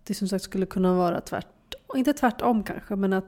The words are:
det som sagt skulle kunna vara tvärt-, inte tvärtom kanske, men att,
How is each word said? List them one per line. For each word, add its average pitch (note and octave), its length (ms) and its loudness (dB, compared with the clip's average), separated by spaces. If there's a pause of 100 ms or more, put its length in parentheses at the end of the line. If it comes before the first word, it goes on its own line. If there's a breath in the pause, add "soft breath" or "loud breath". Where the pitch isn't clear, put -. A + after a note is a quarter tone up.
det G#3 100 -6
som F#3+ 140 -4
sagt F#3+ 160 -2
skulle F#3+ 220 -2
kunna F#3 280 2
vara F3 280 2
tvärt-, - 540 -10 (200)
inte C4+ 180 2
tvärtom A#3 500 2
kanske, - 320 -6
men G3 180 2
att, F#3+ 140 0